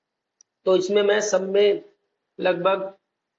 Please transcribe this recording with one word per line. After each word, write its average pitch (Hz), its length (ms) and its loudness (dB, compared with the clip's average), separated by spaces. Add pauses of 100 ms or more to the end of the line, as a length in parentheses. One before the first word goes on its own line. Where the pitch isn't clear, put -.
(640)
तो 185 120 2
इसमें 202 260 0
मैं 202 180 2
सब 190 300 -2
में 202 320 2 (560)
लगभग, 185 440 -2 (560)